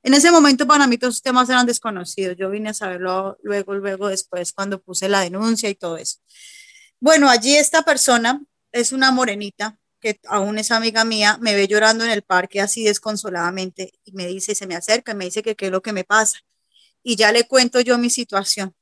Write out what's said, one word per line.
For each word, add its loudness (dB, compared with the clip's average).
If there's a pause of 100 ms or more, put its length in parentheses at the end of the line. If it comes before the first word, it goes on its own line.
en 0
ese 6
momento 6
para 4
mí 2
todos -4
esos -8
temas 2
eran 2
desconocidos. -6
Yo -6
vine -6
a -8
saberlo -6
luego, -4
luego -6
después -6
cuando -8
puse -6
la 2
denuncia -2
y -6
todo -8
eso. -10 (840)
Bueno, 6
allí 4
esta 4
persona 2 (300)
es -2
una 2
morenita -4 (220)
que -6
aún -2
es -4
amiga 0
mía, 0
me 0
ve 2
llorando 2
en -2
el -2
parque 0
así -2
desconsoladamente -4 (100)
y -20
me -10
dice, -6
se -8
me -8
acerca -2
y -6
me -8
dice -8
que -4
qué -6
es -4
lo -2
que -8
me -6
pasa. 2 (640)
Y -2
ya 4
le 2
cuento 2
yo 2
mi 0
situación. -4